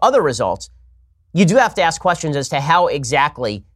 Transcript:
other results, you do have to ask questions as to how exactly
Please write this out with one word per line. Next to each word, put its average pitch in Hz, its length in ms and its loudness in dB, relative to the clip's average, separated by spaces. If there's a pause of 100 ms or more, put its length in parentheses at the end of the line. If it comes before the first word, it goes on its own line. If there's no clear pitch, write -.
other 254 180 4
results, 113 480 -2 (640)
you 180 140 4
do 180 100 4
have 247 200 2
to 196 60 0
ask 165 160 0
questions 170 380 -2
as 139 140 -6
to 147 100 -4
how 165 280 2
exactly 127 760 -4 (120)